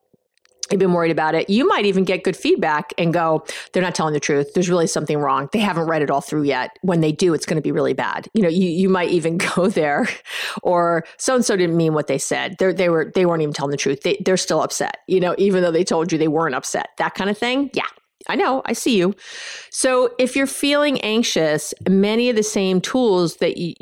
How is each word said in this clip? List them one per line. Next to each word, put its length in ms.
You've 100
been 140
worried 180
about 240
it. 140
You 180
might 180
even 200
get 180
good 140
feedback 600
and 160
go, 300
"They're 100
not 100
telling 200
the 80
truth. 320
There's 160
really 180
something 300
wrong. 340
They 80
haven't 280
read 140
it 80
all 120
through 220
yet. 380
When 200
they 100
do, 220
it's 120
gonna 160
be 120
really 180
bad." 420
You 80
know, 60
you, 220
you 180
might 220
even 280
<laughs> 180
go 120
there, 400
or, 400
"So-and-so 400
didn't 180
mean 180
what 140
they 100
said. 400
They're, 140
they 160
were, 260
they 120
weren't 160
even 120
telling 180
the 40
truth. 280
They, 200
they're 140
still 240
upset, 380
you 100
know, 180
even 240
though 100
they 120
told 260
you 80
they 120
weren't 260
upset." 340
That 160
kind 140
of 80
thing. 360
Yeah, 160
I 80
know. 260
I 80
see 260
you. 160
So 480
if 180
you're 100
feeling 540
anxious, 720
many 400
of 80
the 60
same 360
tools 580
that 200
you 240